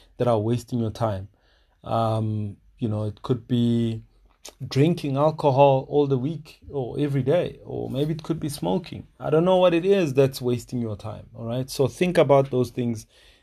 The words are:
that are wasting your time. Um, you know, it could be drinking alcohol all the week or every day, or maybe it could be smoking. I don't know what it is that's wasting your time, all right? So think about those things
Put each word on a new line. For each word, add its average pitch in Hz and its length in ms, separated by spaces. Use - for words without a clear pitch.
that 123 100
are 113 100
wasting 117 420
your 110 100
time. 101 380
Um, 110 720
you 120 100
know, 107 160
it 104 180
could 123 240
be 117 560
drinking 147 500
alcohol 139 720
all 147 180
the 135 120
week 151 420
or 135 280
every 139 240
day, 156 420
or 117 260
maybe 147 240
it 160 80
could 160 180
be 156 80
smoking. 165 580
I 135 120
don't 156 140
know 185 140
what 180 160
it 170 100
is 185 300
that's 135 260
wasting 123 400
your 110 160
time, 98 380
all 113 100
right? 127 240
So - 180
think 180 320
about 139 320
those 127 200
things 120 360